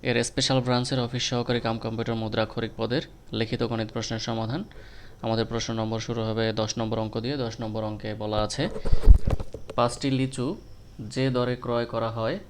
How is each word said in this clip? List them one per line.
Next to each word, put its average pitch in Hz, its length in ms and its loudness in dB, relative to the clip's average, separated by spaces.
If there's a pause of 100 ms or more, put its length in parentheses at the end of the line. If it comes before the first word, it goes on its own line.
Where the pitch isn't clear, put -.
এর 120 220 0
স্পেশাল 131 360 0
ব্রাঞ্চের 123 400 0
অফিস 120 300 -2
সহকারী 120 300 0
কাম 113 180 -2
কম্পিউটার 113 360 -4
মুদ্রাক্ষরিক 110 640 -2
পদের 117 260 -2 (300)
লিখিত 117 300 -2
গণিত 113 300 -2
প্রশ্নের 113 260 -4
সমাধান। 113 460 -4 (580)
আমাদের 113 220 0
প্রশ্ন 113 300 -4
নম্বর 113 260 -2
শুরু 113 220 -4
হবে 110 300 0
দশ 107 260 -2
নম্বর 113 200 -2
অঙ্ক 110 220 -4
দিয়ে। 127 160 -4
দশ 117 240 -6
নম্বর 110 240 -4
অঙ্কে 107 300 -6
বলা 107 320 -2
আছে, 143 220 -2 (1040)
পাঁচটি 123 360 2
লিচু 131 460 -2 (440)
যে 131 300 -2
দরে 123 260 0
ক্রয় 120 300 -2
করা 113 240 -2
হয় 113 280 -2 (120)